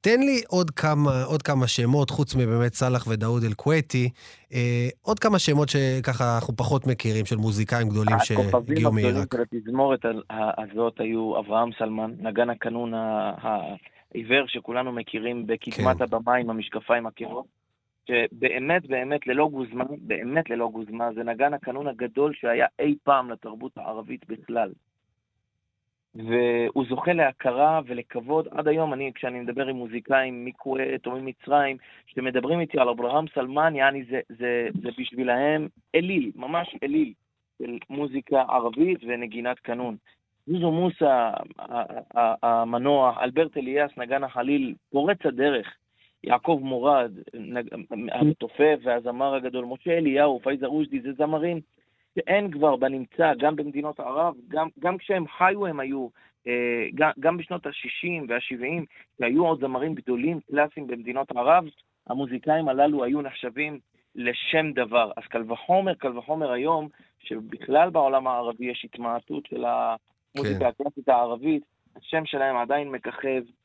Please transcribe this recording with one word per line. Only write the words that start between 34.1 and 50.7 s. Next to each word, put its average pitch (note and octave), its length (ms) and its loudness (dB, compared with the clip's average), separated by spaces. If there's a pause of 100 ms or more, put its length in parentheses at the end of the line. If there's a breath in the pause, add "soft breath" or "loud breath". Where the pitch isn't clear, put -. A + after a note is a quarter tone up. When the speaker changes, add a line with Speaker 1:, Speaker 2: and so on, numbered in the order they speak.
Speaker 2:
זה, A#2+ 380 -2 (140)
זה A#2+ 160 -6
בשבילהם B2+ 720 0 (280)
אליל, E3 400 2
ממש D#3+ 480 -6
אליל, C#3 300 0 (440)
של A#2+ 200 -8 (120)
מוזיקה C#3 520 -2
ערבית B2+ 640 0
ונגינת A#2+ 520 -6
קנון. A#2+ 360 -6 (520 soft breath)
זוזו E3+ 240 0
מוסא, E3 340 2
ה-, A#2+ 280 4 (260)
ה-, A#2+ 240 -6 (320)
ה-, A2+ 200 4 (260)
המנוח, B2 560 4
אלברט D3 400 0
אליאס, C#3+ 400 0
נגן C3 260 -2
החליל, C3 520 -2 (140)
פורץ E3 360 0
הדרך, C3 500 0 (480)
יעקב C3+ 400 2
מורד, C3 480 2 (220)
נג-, A#2 400 -8 (380)
המתופף D3+ 720 4
והזמר B2 520 0
הגדול, B2+ 300 -4
משה E3 320 -2
אליהו, C#3+ 460 4
פייזה C3+ 240 -2
רושדי, C#3 340 -2